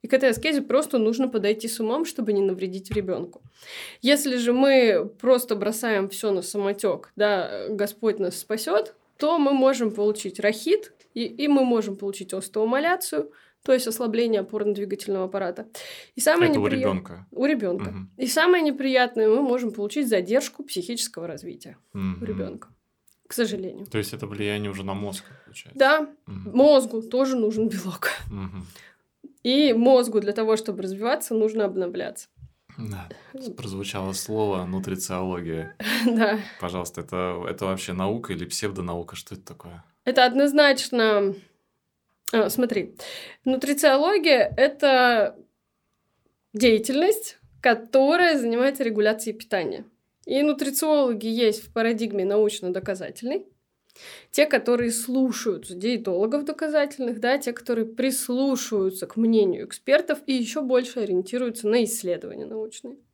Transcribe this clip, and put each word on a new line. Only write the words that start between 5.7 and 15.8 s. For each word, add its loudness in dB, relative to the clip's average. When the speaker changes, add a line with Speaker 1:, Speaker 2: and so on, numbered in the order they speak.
Speaker 1:
всё -4
на 0
самотёк, -4
да, 0
Господь -2
нас -2
спасёт, -2
то 2
мы 4
можем 4
получить -2
рахит, 0
и, -4
и 2
мы 6
можем 0
получить -8
остеомаляцию, -2
то 4
есть 4
ослабление 0
опорно-двигательного -4
аппарата. -6